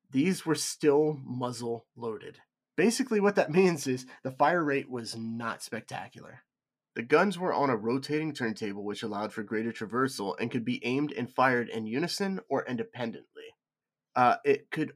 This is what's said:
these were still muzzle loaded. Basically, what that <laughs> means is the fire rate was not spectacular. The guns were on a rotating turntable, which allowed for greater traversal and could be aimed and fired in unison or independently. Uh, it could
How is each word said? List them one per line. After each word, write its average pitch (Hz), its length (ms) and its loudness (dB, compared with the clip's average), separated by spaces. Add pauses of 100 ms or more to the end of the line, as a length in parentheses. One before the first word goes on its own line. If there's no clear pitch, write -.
(120)
these 160 340 2
were 156 100 4
still 151 680 2
muzzle 120 640 -6 (100)
loaded. 113 400 -10 (400)
Basically, 220 420 2
what 202 160 4
that 180 160 4
<laughs> - 0 -
means 170 360 4
is 127 180 -2 (180)
the 135 80 -6
fire 143 320 4
rate 143 260 0
was 117 280 -8
not 113 460 -6
spectacular. 107 800 -12 (520)
The - 60 -4
guns 165 360 4
were 180 160 0
on 135 180 2
a 120 40 2
rotating 135 580 -2
turntable, 104 520 -4
which 104 180 -6
allowed 104 300 -4
for 113 100 -6
greater 110 300 -4
traversal 113 680 -2
and - 120 -4
could 120 120 -2
be 120 220 -4
aimed 139 260 0
and 123 180 -6
fired 123 380 2
in 110 200 -6
unison 175 600 -4
or 131 180 0
independently. 113 880 -8 (600)
Uh, 123 200 6 (100)
it 139 260 2
could 151 240 -4